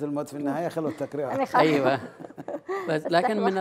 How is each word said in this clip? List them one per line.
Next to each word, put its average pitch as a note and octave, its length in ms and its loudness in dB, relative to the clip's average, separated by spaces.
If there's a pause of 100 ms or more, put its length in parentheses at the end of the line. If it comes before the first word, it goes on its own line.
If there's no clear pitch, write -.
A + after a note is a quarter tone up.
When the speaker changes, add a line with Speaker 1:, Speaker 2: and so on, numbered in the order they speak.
Speaker 1:
الموت D3 260 -2
في C#3 80 -12
النهاية، D3 320 -2
خلوا D#3 220 -2
التقرير. C#3+ 380 -4
Speaker 2:
يعني C4 180 0
خلاص. - 160 4
Speaker 3:
أيوة. C3+ 380 4 (880)
بس D#3 200 0
Speaker 2:
<laughs> E3+ 80 4
Speaker 3:
لكن G#3+ 200 2
من G3+ 100 0
Speaker 2:
استحوذ. F#3+ 140 0